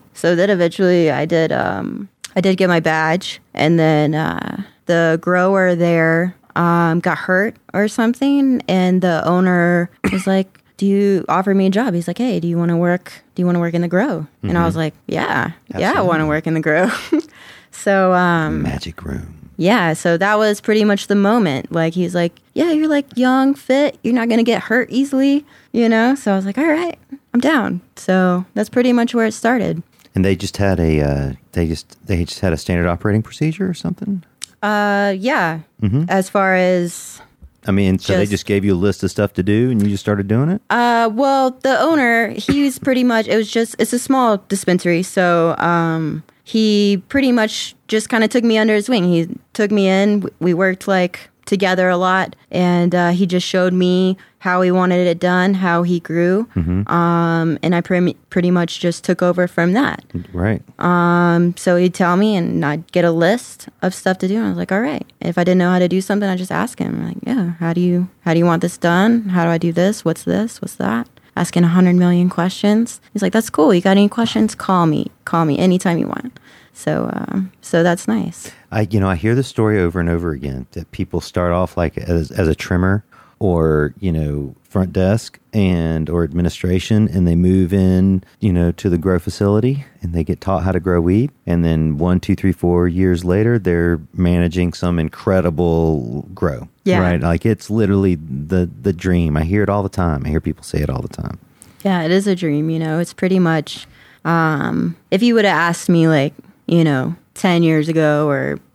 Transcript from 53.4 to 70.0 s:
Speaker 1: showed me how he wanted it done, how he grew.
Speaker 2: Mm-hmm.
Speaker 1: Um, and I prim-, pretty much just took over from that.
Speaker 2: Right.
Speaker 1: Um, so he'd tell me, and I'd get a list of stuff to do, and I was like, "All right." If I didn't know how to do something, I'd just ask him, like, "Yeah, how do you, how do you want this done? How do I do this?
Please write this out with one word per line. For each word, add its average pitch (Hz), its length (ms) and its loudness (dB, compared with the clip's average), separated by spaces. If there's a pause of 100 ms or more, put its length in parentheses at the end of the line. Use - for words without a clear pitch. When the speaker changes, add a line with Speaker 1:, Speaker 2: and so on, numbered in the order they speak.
Speaker 1:
showed 185 280 0
me 185 440 2 (220)
how 180 220 0
he 180 100 2
wanted 180 360 2
it 170 120 0
done, 180 360 2
how 175 280 0
he 175 160 0
grew. 175 460 0 (100)
Speaker 2:
Mm-hmm. 90 360 -2
Speaker 1:
Um, 170 720 0
and 165 120 0
I 175 60 0
prim-, 180 320 0 (160)
pretty 180 220 0
much 175 280 -2
just 175 240 -4
took 175 180 0
over 180 260 2
from 175 260 0
that. 220 300 -2 (300)
Speaker 2:
Right. 92 280 0 (180)
Speaker 1:
Um, 175 800 2
so 180 200 0
he'd 180 160 2
tell 180 240 0
me, 214 180 2
and 170 300 -2
I'd 147 260 -6
get 175 140 2
a 170 60 2
list 170 560 -2 (140)
of 185 120 -2
stuff 185 260 -2
to 190 80 -2
do, 196 100 -2
and 226 80 -2
I 202 40 -2
was 175 80 -4
like, 175 140 -6
"All 196 100 0
right." 285 240 -6 (160)
If 175 160 -4
I 175 60 0
didn't 180 160 2
know 175 120 2
how 180 80 2
to 180 100 2
do 185 120 0
something, 202 280 -2
I'd 185 80 -2
just 185 140 -8
ask 190 280 -4
him, - 260 -4
like, 170 200 -8
"Yeah, 185 340 -2
how 170 140 -2
do 175 80 -2
you, 180 260 0 (140)
how 165 120 -2
do 165 60 2
you 170 60 2
want 170 160 2
this 175 160 -4
done? 202 520 2
How 180 140 2
do 170 60 2
I 165 80 0
do 165 160 0
this? 185 320 0